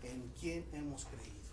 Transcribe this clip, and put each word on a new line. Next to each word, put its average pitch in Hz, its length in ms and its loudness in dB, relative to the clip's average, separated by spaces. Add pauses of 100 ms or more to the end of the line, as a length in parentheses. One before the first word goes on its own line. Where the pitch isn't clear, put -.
en 123 360 0
quién 170 320 4
hemos 147 340 2
creído. - 300 -4 (180)